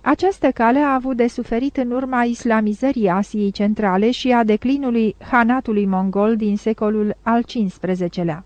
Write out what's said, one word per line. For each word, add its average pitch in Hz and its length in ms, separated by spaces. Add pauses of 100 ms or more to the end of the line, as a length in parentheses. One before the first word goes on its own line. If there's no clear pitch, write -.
Această 302 460
cale 240 280
a 285 140
avut 262 220
de 233 120
suferit 247 500
în 247 140
urma 254 320
islamizării 220 880
Asiei 202 420
Centrale 208 600
și 247 200
a 233 120
declinului 233 720 (160)
Hanatului 233 540
mongol 190 500
din 208 220
secolul 214 640
al 233 200
cincisprezecelea. 180 1040